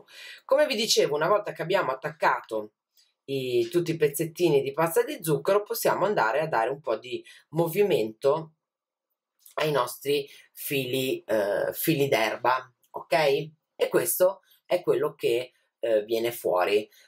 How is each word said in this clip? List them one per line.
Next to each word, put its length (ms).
Come 220
vi 80
dicevo, 420
una 120
volta 240
che 100
abbiamo 300
attaccato 800
i, 400
tutti 220
i 40
pezzettini 640
di 120
pasta 300
di 200
zucchero, 400
possiamo 420
andare 360
a 80
dare 220
un 100
po' 160
di 280
movimento 1040
ai 160
nostri 580
fili, 720
eh, 480
fili 360
d'erba, 640
ok? 240
E 120
questo 540
è 160
quello 320
che, 380
eh, 260
viene 280
fuori. 560